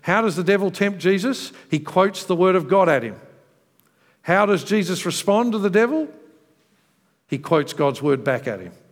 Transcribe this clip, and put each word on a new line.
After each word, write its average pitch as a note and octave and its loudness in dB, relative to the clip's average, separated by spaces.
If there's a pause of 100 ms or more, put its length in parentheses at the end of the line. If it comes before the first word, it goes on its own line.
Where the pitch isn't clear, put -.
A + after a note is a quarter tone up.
How G3 2
does G3+ -2
the F3+ -4
devil G3 2
tempt G3+ -2
Jesus? F#3+ -2 (180)
He D#3 0
quotes F#3+ 0
the F3+ -2
word F#3 4
of D#3+ 0
God F3+ 4
at C3 2
him. G#2+ -10 (1080)
How G3 2
does G3 0
Jesus F#3 -2
respond G#3 0
to G#3+ -2
the G3 0
devil? B3 2 (1200)
He C#3 -6
quotes D3 0
God's C#3+ 0
word C3+ 0
back C3 -2
at G2+ -6
him. F2 -16 (180)